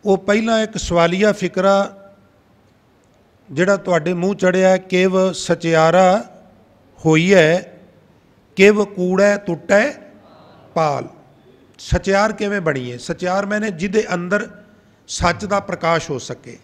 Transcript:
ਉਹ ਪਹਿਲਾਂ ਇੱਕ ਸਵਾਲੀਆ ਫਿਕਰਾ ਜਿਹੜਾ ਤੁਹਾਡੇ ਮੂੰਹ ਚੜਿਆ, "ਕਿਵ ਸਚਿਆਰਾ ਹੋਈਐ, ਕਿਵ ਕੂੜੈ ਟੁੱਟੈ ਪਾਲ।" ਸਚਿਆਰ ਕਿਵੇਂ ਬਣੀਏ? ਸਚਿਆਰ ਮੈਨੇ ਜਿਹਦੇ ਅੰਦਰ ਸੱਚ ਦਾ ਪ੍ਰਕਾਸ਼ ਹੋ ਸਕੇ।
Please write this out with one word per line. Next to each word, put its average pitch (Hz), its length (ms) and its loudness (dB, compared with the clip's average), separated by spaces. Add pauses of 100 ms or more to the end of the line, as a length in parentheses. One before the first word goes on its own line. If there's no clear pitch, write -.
ਉਹ 196 140 2
ਪਹਿਲਾਂ 220 440 0
ਇੱਕ 220 140 -6
ਸਵਾਲੀਆ 180 560 2
ਫਿਕਰਾ 196 640 0 (1600)
ਜਿਹੜਾ 185 260 0
ਤੁਹਾਡੇ 180 380 -2
ਮੂੰਹ 185 200 -2
ਚੜਿਆ, 185 420 2
"ਕਿਵ 185 560 0
ਸਚਿਆਰਾ 170 920 2 (800)
ਹੋਈਐ, 165 540 4 (960)
ਕਿਵ 208 280 4
ਕੂੜੈ 196 540 0
ਟੁੱਟੈ 202 540 -2 (840)
ਪਾਲ।" 147 340 -4 (680)
ਸਚਿਆਰ 196 540 -2
ਕਿਵੇਂ 202 280 -4
ਬਣੀਏ? 127 380 -4
ਸਚਿਆਰ 180 480 -6
ਮੈਨੇ 214 240 -4
ਜਿਹਦੇ 196 340 -4 (100)
ਅੰਦਰ 190 340 -4 (600)
ਸੱਚ 175 360 -4
ਦਾ 196 160 -2
ਪ੍ਰਕਾਸ਼ 170 500 -4
ਹੋ 135 80 -6
ਸਕੇ। - 460 -16